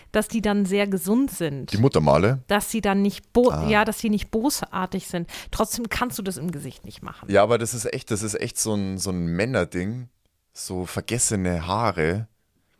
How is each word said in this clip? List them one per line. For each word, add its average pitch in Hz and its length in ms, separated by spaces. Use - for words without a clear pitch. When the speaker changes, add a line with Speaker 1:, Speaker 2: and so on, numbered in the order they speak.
Speaker 1:
dass 214 160
die 226 140
dann 208 240
sehr 202 220
gesund 202 440
sind. 139 400
Speaker 2:
Die 101 60
Muttermale? 98 720
Speaker 1:
Dass - 240
sie 220 100
dann 196 200
nicht 202 300
bo-, 247 200
Speaker 2:
Ah. 156 180
Speaker 1:
ja, 214 160
dass 214 140
sie 226 100
nicht 208 220
bosartig 196 760
sind. 170 220
Trotzdem 226 380
kannst - 280
du 220 60
das 190 140
im 170 140
Gesicht 143 340
nicht - 180
machen. - 280
Speaker 2:
Ja, 98 120
aber 113 140
das 113 160
ist 110 200
echt, - 180
das 101 120
ist 107 160
echt - 180
so 110 160
ein, 98 240
so 95 140
ein 87 160
Männerding, 101 800
so 90 320
vergessene 90 840
Haare, 95 600